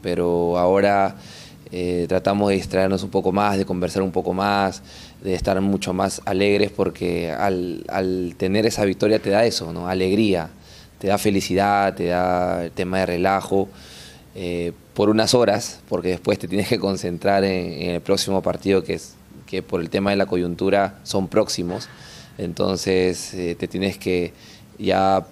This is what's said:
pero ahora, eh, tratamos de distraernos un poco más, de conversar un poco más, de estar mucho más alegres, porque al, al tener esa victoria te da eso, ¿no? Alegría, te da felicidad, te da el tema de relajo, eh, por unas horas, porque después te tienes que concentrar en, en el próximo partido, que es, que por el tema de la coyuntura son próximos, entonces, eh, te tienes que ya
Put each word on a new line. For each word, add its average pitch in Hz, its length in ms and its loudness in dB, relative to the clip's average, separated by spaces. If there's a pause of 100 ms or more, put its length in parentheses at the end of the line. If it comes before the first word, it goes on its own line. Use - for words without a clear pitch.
pero 87 540 2
ahora, 98 600 4 (560)
eh, 90 360 -2
tratamos 98 420 2
de 98 40 4
distraernos 95 480 0
un 98 80 -8
poco 92 220 0
más, 101 260 2
de 95 60 0
conversar 90 380 -2
un 92 100 -2
poco 87 200 -2
más, 98 500 0 (400)
de 95 120 -2
estar 95 260 0
mucho 98 320 0
más 95 340 -2
alegres, 101 440 2
porque 87 640 -2
al, 90 560 -2
al 92 480 -2
tener 101 300 0
esa 107 180 0
victoria 104 340 2
te 104 120 -2
da 107 140 4
eso, 85 280 -2
¿no? 87 160 -6
Alegría, 92 600 0 (500)
te 98 80 -2
da 98 100 2
felicidad, 98 800 2
te 98 100 -4
da 90 600 0
el 82 40 -8
tema 92 300 -2
de 92 60 2
relajo, 95 600 0 (680)
eh, 87 340 -4 (240)
por 104 160 2
unas 110 240 2
horas, 104 540 4
porque 90 220 -2
después 101 280 0
te - 80 -10
tienes 92 220 -2
que 113 100 2
concentrar 98 640 0
en, 92 300 -2 (100)
en 87 80 -2
el 87 100 -2
próximo 95 420 0
partido, 95 420 2
que 87 100 -4
es, - 200 -12 (320)
que 92 160 -6
por 90 180 -4
el 85 100 -6
tema 98 200 0
de 101 60 2
la 98 100 2
coyuntura 95 760 0
son 95 240 -2
próximos, 92 640 -2 (500)
entonces, 92 960 0
eh, 87 240 -4
te 92 80 -4
tienes 95 320 -4
que 87 340 -2 (460)
ya 95 540 2